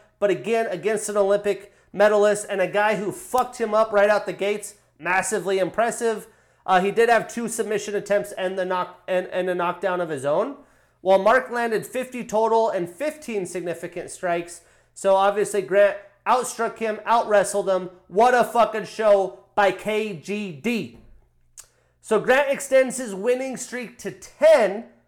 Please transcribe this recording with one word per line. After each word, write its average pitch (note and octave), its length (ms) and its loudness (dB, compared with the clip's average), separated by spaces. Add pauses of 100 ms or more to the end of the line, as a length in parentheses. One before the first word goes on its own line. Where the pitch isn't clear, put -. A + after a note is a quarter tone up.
(200)
but G3+ 100 2
again, G#3+ 380 0
against G#3 420 -4
an G#3 80 -4
Olympic G3+ 560 0 (200)
medalist G#3 560 4
and G3 120 -2
a F3+ 60 0
guy G#3 300 0
who F#3+ 140 -6
fucked - 460 -4
him G#3+ 160 -4
up A3 200 2
right G#3 160 6
out G#3 160 0
the F#3 80 -6
gates, G3+ 420 -4 (240)
massively F#3 580 -2
impressive. A3 720 -2 (380)
Uh, F#3 160 4
he G3 100 0
did A3+ 180 4
have A3 180 2
two A#3 200 -6
submission G#3+ 480 -4
attempts G3 380 -2
and F#3+ 260 -4
the F3+ 60 -2
knock-, F3+ 420 -4
and, F#3 200 -2
and F#3 220 -4
a F3+ 60 -2
knockdown F3+ 460 -2
of E3 80 -4
his C#3 160 -6
own, G3+ 320 -2 (420)
while F#3+ 180 4
Mark A#3 320 2
landed A#3 380 -4
fifty B3 380 -8
total A3+ 440 2
and F#3 200 -4
fifteen B3 560 -6
significant F3 680 -10
strikes. F3 500 -6 (320)
So G3 220 2
obviously G3+ 460 2
Grant G3+ 360 4 (300)
outstruck A3+ 500 -2
him, G#3+ 300 -4
outwrestled G3+ 680 2
him. F#3 160 -4 (200)
What A#3 260 4
a A#3+ 80 6
fucking A3 420 0
show G3+ 540 2 (160)
by G3+ 160 4
K G#3+ 420 -4
G G3 380 -8
D. E3 480 -6 (1000)
So A3 180 0
Grant C4 320 2
extends C4 460 0
his A3 180 -8
winning B3 420 -2
streak A#3 420 -12
to F#3+ 120 -10
ten. A#3 720 4 (220)